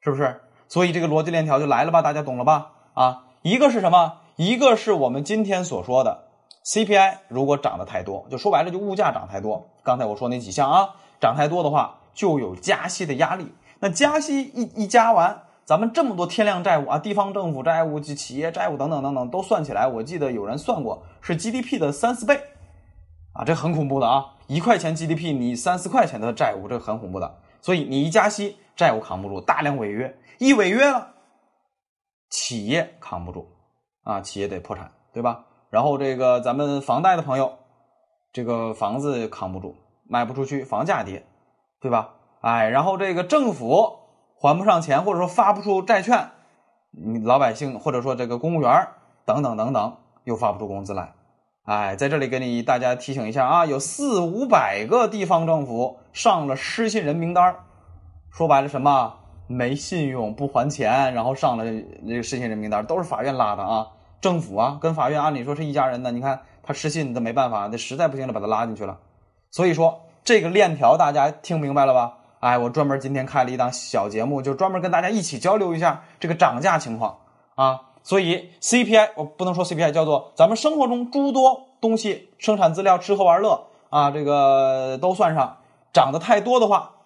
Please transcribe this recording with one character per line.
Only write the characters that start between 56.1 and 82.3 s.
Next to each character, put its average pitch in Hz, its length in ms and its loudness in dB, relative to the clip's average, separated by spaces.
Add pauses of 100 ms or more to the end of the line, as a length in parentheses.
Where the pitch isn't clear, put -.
上 175 340 2
了 139 80 -2
失 220 360 -4
信 208 120 -2
人 151 140 -2
名 170 160 -4
单 180 100 4
儿。 180 220 2 (640)
说 - 160 -2
白 143 140 6
了 143 80 -2
什 139 140 -6
么？ 135 320 2 (320)
没 123 280 -2
信 147 340 -4
用， 113 260 -4
不 143 120 -6
还 135 220 0
钱， 131 460 0
然 113 100 -2
后 131 100 -2
上 139 220 0
了 113 80 -4
这 113 520 -8
个 120 60 -4
失 131 140 -6
信 123 140 -4
人 107 80 -6
名 107 100 -8
单 104 120 -2
儿， - 40 -6
都 160 140 -2
是 185 40 -2
法 123 200 -6
院 135 120 -2
拉 107 220 -4
的 101 60 -8
啊。 110 240 -2 (340)
政 180 180 0
府 104 180 -8
啊， 131 220 0
跟 160 160 -2
法 143 140 0
院 147 140 -2
按 151 120 0
理 127 80 -6
说 139 140 -6
是 160 80 -8
一 147 80 -6
家 143 140 0
人 123 160 -4
的， 123 100 -6
你 120 80 -6
看 135 180 -4 (240)
他 143 120 -8
失 151 160 -4
信， 143 240 -4
那 123 60 -4
没 113 120 -4
办 127 180 0
法， 104 220 -4
那 117 60 -8
实 127 180 -10
在 165 120 2
不 135 100 -4
行 131 80 -8
就 123 80 -6
把 110 60 -4
他 101 60 -6
拉 110 200 0
进 110 100 -8
去 104 80 -10
了。 98 140 -10 (520)
所 180 160 0
以 175 60 4
说 160 300 2 (200)
这 220 200 4
个 165 80 -2
链 180 260 4
条 135 220 6
大 151 140 4
家 147 180 4
听 160 280 -6
明 143 140 -2
白 139 140 4
了 131 80 4
吧？ 120 240 2 (220)
哎， 123 180 2
我 120 100 0
专 143 180 0
门 139 140 -2
今 135 140 -6
天 131 100 -2
开 135 200 0
了 123 60 -6
一 127 60 -6
档 123 160 0
小 - 340 -4
节 107 160 -4
目， 139 200 -4
就 139 100 -2
专 190 180 0
门 185 120 -4
跟 180 80 -2
大 175 100 2
家 180 80 -2
一 214 140 -2
起 139 160 -8
交 185 180 2
流 185 180 0
一 160 40 -4
下 160 240 0 (180)
这 170 80 -6
个 170 60 0
涨 131 260 2
价 170 180 2
情 117 200 -8
况 110 220 -6 (340)
啊。 131 260 2 (220)
所 196 180 2
以 170 300 -2 (100)
C 247 240 2
P 226 100 0
I， 214 220 8
我 151 80 -6
不 180 220 -6
能 180 80 0
说 180 100 0
C 175 100 -6
P 160 80 0
I， 160 80 4
叫 160 140 2
做 151 300 0
咱 160 120 6
们 214 80 4
生 302 220 -2
活 277 100 2
中 240 240 -4
诸 277 220 0
多 262 360 4 (120)
东 226 160 2
西， 208 400 -4